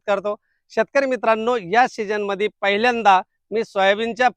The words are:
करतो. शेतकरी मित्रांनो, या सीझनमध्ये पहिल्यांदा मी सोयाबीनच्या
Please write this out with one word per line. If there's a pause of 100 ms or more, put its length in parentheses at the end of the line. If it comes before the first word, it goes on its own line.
करतो. (360)
शेतकरी
मित्रांनो,
या
सीझनमध्ये (140)
पहिल्यांदा (320)
मी
सोयाबीनच्या